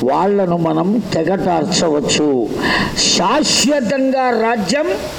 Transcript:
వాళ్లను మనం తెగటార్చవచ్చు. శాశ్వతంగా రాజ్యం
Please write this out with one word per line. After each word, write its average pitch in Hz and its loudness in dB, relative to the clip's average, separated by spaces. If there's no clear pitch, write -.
వాళ్లను 175 2
మనం 170 0
తెగటార్చవచ్చు. 160 0
శాశ్వతంగా 262 0
రాజ్యం 226 0